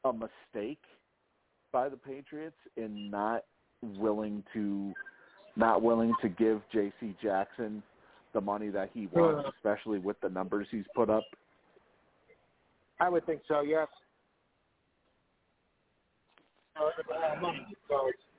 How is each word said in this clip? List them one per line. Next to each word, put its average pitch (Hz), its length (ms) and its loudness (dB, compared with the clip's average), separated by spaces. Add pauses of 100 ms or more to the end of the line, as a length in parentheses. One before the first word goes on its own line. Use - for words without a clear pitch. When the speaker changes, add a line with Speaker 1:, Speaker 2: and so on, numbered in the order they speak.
Speaker 1:
a 127 80 2
mistake 113 680 -8 (880)
by 135 180 2
the 135 80 -10
Patriots 143 600 -12 (200)
in 104 320 -8
not 104 360 -2 (360)
willing 104 640 -2 (100)
to, 101 400 -2 (640)
not 110 260 6
willing 117 400 4
to 113 80 2
give 110 320 2 (100)
J 101 280 0
C 104 240 -8
Jackson 107 580 -2 (520)
the 110 80 2
money 104 280 -2
that 98 240 -2
he 107 140 -6
wants, 151 400 4
Speaker 2:
Uh. 135 100 -6
Speaker 1:
especially 104 400 0
with 95 240 -4
the 98 80 -2
numbers 95 400 -2
he's 107 240 -6
put 113 160 2
up? 110 140 2 (1800)
Speaker 2:
I 180 80 4
would 170 160 2
think 156 220 -2
so, 147 140 2
yes. 156 260 2 (3000)
Uh, 151 140 2 (100)
it's 156 100 -8
a 156 40 -2
lot 156 240 0
of 165 40 -6
money, 175 240 -4 (240)
so 135 200 2
it's - 80 -4 (220)